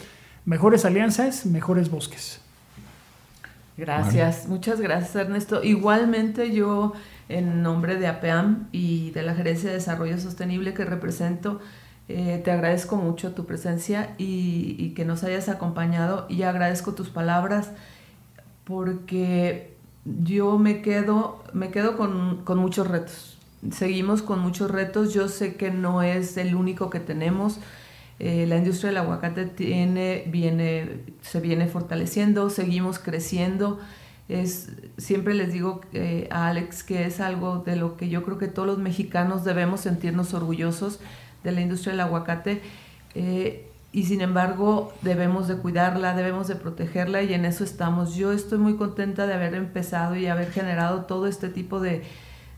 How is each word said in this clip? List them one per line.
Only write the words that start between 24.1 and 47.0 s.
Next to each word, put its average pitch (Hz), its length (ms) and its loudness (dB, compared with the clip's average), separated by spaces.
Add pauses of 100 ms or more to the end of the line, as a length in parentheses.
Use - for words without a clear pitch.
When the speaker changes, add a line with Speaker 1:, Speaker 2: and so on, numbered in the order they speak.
Speaker 2:
con 202 160 -2
muchos 180 320 0
retos. 196 420 0
Yo 196 160 2
sé 196 280 -4
que 190 160 -2
no 180 300 2
es 180 340 0
el 180 180 0
único 185 360 0
que 170 100 -4
tenemos. 180 580 0 (600)
Eh, 170 280 2
la 170 100 4
industria 180 340 2
del 190 80 0
aguacate 170 480 -2
tiene, 180 840 0
viene, 165 720 0 (200)
se - 200 -4
viene 170 260 2
fortaleciendo, 202 840 2
seguimos 185 480 0
creciendo. 185 840 -2 (480)
Es, 180 420 -4 (260)
siempre 202 380 0
les 180 180 0
digo, 180 280 -2 (120)
eh, 170 380 -2
a 170 180 0
Alex 175 340 -4
que 180 220 -2
es 180 160 -4
algo 180 380 -2
de 175 180 -2
lo 170 200 -2
que 180 120 -4
yo 175 160 -2
creo 190 140 -4
que 190 100 -2
todos 190 180 -4
los 196 120 0
mexicanos 185 640 0
debemos 180 360 2
sentirnos 175 520 0
orgullosos 165 680 -2 (420)
de 180 100 -2
la 180 80 0
industria 180 320 -2
del 185 80 0
aguacate. 170 640 -2 (520)
Eh, 185 560 -2 (220)
y 190 140 0
sin 190 160 2
embargo, 185 720 2 (100)
debemos 180 440 2
de 185 100 0
cuidarla, 180 580 2
debemos 185 340 0
de 185 80 -2
protegerla 175 640 -2